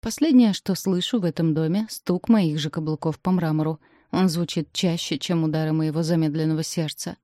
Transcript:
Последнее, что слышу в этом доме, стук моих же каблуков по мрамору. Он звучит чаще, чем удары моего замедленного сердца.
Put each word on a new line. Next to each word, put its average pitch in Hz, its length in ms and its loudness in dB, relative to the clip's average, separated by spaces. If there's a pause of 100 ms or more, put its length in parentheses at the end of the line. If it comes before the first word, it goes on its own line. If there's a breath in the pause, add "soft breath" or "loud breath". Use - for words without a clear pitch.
Последнее, 247 520 4
что - 220 -4
слышу 185 440 -2
в 180 60 -2
этом 165 280 0
доме, 160 360 0
стук - 400 -6
моих 175 280 4
же 151 120 -4
каблуков 156 500 -4
по 185 120 -2
мрамору. 156 500 0 (300 soft breath)
Он 185 180 4
звучит 165 420 -4
чаще, 170 480 -2
чем 170 240 0
удары 156 300 0
моего 156 300 0
замедленного 160 600 0
сердца. - 600 -6